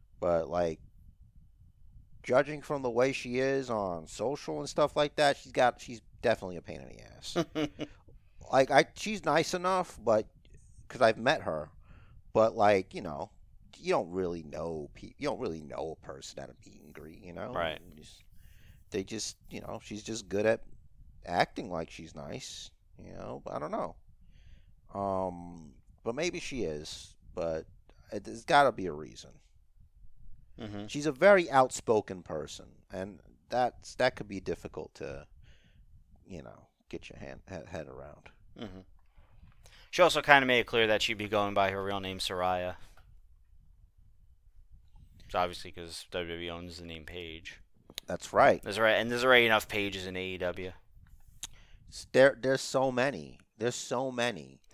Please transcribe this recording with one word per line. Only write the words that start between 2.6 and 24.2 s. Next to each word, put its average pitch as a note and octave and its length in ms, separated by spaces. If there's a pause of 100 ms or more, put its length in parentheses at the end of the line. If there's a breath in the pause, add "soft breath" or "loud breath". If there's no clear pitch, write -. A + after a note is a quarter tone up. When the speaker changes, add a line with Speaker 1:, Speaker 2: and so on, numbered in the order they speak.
Speaker 1:
from C#3+ 220
the B2+ 80
way B2 220
she B2 260
is C3+ 320
on F#2 380
social D3 500
and C#3+ 100
stuff - 280
like D3 180
that, C#3+ 220
she's - 160
got, B2+ 280
she's A#2 220 (180)
definitely G2+ 360
a D#2+ 60
pain D2+ 180
in C2 80
the A1 140 (140)
ass. - 280 (100)
Speaker 2:
<laughs> D#3 320 (640 soft breath)
Speaker 1:
Like, C3+ 180
I, C#3+ 140 (100)
she's G3+ 300
nice D#3 300
enough, F3+ 500
but, A2 240 (580)
'cause - 160
I've A2+ 160
met A#2+ 240
her, D#2 260 (640 soft breath)
but, A2 220
like, G#2 400
you F3+ 80
know, D#2 300 (440)
you F3 160
don't A#2+ 200
really F2 320
know D#2 500
pe-, - 240
you C#3 80
don't A2 140
really E2 220
know D2 380
a - 60
person - 320
at C2+ 100
a B1+ 60 (100)
meet - 160
and D2+ 140
greet, D#2 300
you F2+ 80
know? F#2+ 200
Speaker 2:
Right. E2 280 (100)
Speaker 1:
You - 100
just, - 220 (680 soft breath)
they G2 120
just, - 340 (140)
you - 120
know, G#2+ 200
she's G#2+ 220
just G#2+ 240
good G2 180
at A2+ 160 (600)
acting F#2 480
like E2 180
she's - 240
nice, - 560 (260)
you F#2 180
know? A2 300
But - 100
I B2+ 40
don't D#3 140
know. - 240 (1000)